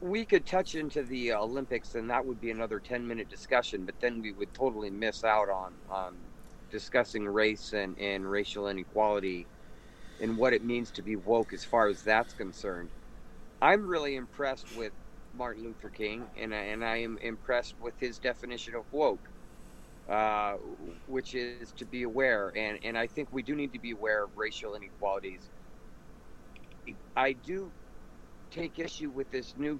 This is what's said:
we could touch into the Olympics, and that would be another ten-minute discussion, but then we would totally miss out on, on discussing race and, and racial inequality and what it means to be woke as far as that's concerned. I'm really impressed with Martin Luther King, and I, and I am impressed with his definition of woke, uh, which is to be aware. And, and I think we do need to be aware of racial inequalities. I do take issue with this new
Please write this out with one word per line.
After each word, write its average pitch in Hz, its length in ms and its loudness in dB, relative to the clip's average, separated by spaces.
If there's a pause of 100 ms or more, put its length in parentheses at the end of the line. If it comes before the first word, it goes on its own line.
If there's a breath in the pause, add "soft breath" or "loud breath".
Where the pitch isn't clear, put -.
we 208 240 0
could 190 200 8
touch 185 300 4
into 151 260 0
the 123 320 0
Olympics, 120 600 0
and 117 160 -2
that 123 120 4
would 127 160 -2
be 117 120 -2
another 110 280 -2
ten-minute 117 500 -4
discussion, 113 560 2
but - 160 -6
then 117 200 4
we 107 120 -4
would 98 200 -4
totally 107 380 2
miss 104 320 0
out 107 260 6
on, 95 240 -2 (160)
on 92 260 -4 (540)
discussing 110 560 2
race 107 480 4
and, 95 240 0
and 98 320 0
racial 101 380 0
inequality 95 800 2 (720 soft breath)
and 113 160 2
what 123 160 6
it 107 100 4
means 120 280 0
to - 100 -8
be 104 140 -2
woke 104 380 4
as 92 100 -6
far 113 240 6
as 95 160 0
that's 110 300 4
concerned. 90 560 -6 (720)
I'm 190 260 8
really 151 280 0
impressed 131 600 -4
with 113 160 -4 (460)
Martin 117 260 -4
Luther 110 260 -10
King, 110 360 -2 (120)
and 110 160 -4
I, 107 40 0
and 107 260 -2
I 113 140 2
am 113 220 -2
impressed 120 600 0
with 120 180 -6
his 123 180 -2
definition 120 580 -4
of 113 160 -4
woke, 135 380 4 (800)
uh, 104 440 4 (540)
which 131 280 -4
is 120 380 -6
to 127 120 -10
be 123 180 -4
aware. 113 520 4
And, 107 280 0
and 113 140 -2
I 117 100 4
think 147 240 -4
we 131 120 -2
do 139 120 -2
need 143 180 -2
to 123 60 -8
be 117 120 -6
aware 107 320 2
of 98 140 -6
racial 107 380 -4
inequalities. 98 760 -4 (1700)
I 135 180 6
do 175 360 -6 (800)
take 165 300 -4
issue 156 300 -4
with 135 220 -4
this 131 260 -4
new 147 220 0